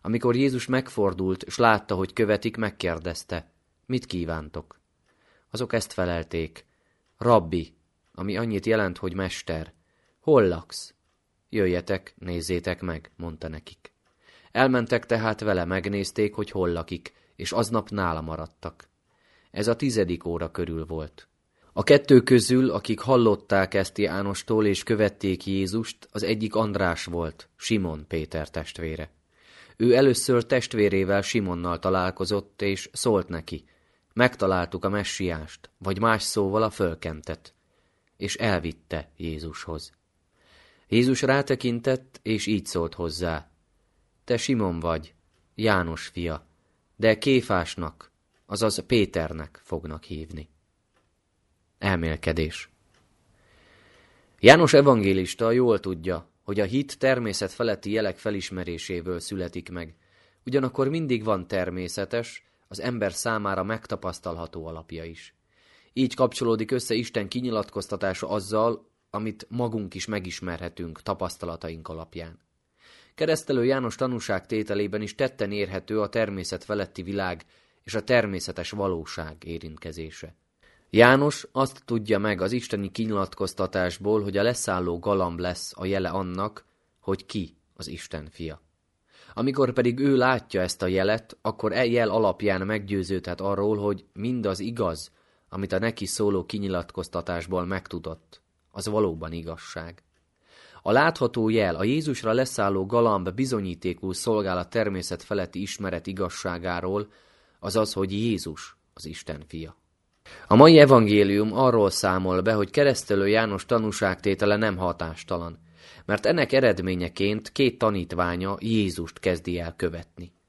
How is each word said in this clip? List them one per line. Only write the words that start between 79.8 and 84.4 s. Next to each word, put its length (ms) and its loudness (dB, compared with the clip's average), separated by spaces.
János 600 6
azt 340 -2
tudja 340 0
meg 220 0
az 100 0
isteni 400 -4
kinyilatkoztatásból, 1300 -2
hogy 140 -2
a 60 2